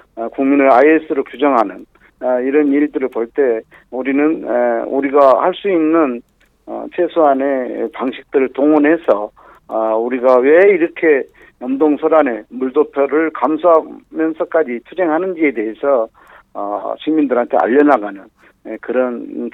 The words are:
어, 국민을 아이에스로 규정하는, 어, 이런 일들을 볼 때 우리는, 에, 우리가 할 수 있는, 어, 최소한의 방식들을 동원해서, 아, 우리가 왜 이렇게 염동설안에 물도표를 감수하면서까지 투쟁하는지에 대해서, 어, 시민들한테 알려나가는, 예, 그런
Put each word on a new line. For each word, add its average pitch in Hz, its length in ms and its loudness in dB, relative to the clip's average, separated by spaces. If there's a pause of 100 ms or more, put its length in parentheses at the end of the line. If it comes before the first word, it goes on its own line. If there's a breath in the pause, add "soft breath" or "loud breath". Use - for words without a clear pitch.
(160)
어, 113 120 -8
국민을 139 440 2
아이에스로 151 520 4
규정하는, 117 600 -2 (340 soft breath)
어, 127 200 -2
이런 139 280 0
일들을 143 400 0
볼 117 200 -6
때 120 320 0 (300 soft breath)
우리는, 139 540 -2
에, 120 420 -2
우리가 135 560 2
할 180 120 0
수 202 160 -8
있는, 156 500 0 (460)
어, 113 280 -10
최소한의 135 1000 0
방식들을 135 600 -4
동원해서, 147 800 2 (380 soft breath)
아, 110 260 -2
우리가 123 440 2
왜 156 320 6
이렇게 160 520 0 (400 soft breath)
염동설안에 139 840 0
물도표를 139 840 -2
감수하면서까지 156 1500 -2
투쟁하는지에 165 640 -2
대해서, 113 560 -2 (460 soft breath)
어, 101 440 -8
시민들한테 135 600 -2
알려나가는, 107 640 2 (440 soft breath)
예, 113 140 -10
그런 120 720 -6